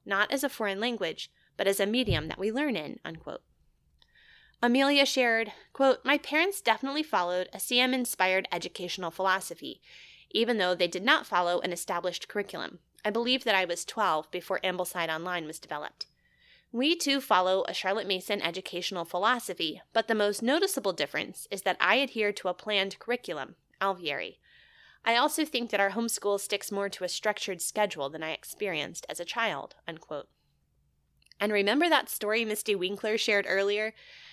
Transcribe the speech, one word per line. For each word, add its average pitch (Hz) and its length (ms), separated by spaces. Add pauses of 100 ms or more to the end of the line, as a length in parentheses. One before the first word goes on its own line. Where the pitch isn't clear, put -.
not 202 260
as 277 120
a 277 60
foreign 196 300
language, 214 520 (260)
but - 100
as 196 120
a 196 80
medium 208 400
that - 100
we 208 140
learn 262 260
in," - 260
unquote. - 400 (1160)
Amelia 277 460
shared, 226 480 (180)
quote, 269 320
"My 277 140
parents 330 440
definitely 269 420
followed 180 500
a 190 60
C 247 200
M 254 140
inspired 190 580
educational 175 600
philosophy, 185 720 (500)
even 226 260
though 180 160
they 175 140
did 185 160
not 285 240
follow 180 320
an 180 120
established 175 560
curriculum. 185 520 (260)
I 214 60
believe 240 320
that 220 100
I 190 120
was 170 200
twelve 165 460
before 180 320
Ambleside 180 500
Online 170 320
was 156 140
developed. - 480 (640)
We 277 240
too 277 260
follow 185 460
a - 60
Charlotte 196 340
Mason 202 340
educational 175 640
philosophy, 185 760 (120)
but 226 140
the 226 80
most 208 260
noticeable 269 500
difference - 580
is 196 120
that 180 180
I 185 160
adhere 220 380
to 185 160
a 180 60
planned 196 420
curriculum, 175 580 (240)
Alvieri. 165 600 (640)
I 233 100
also 294 300
think 240 240
that 202 100
our 196 120
homeschool 202 480
sticks - 320
more 196 180
to - 140
a 175 60
structured 202 520
schedule 180 480
than 160 140
I 160 80
experienced 165 760
as - 120
a 175 60
child," 208 500 (120)
unquote. 156 420 (1080)
And 214 140
remember 214 340
that 311 220
story 220 340
Misty 214 300
Winkler 202 460
shared 202 280
earlier? 202 460 (400)